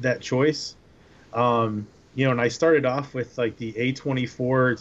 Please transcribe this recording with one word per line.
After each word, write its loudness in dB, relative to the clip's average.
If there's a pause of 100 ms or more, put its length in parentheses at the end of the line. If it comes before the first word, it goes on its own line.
that 0
choice. 0 (580)
Um, 0 (300)
you 2
know, 4
and 0
I 2
started 4
off -2
with, -8
like, -2
the -10
A 0
twenty-four. 0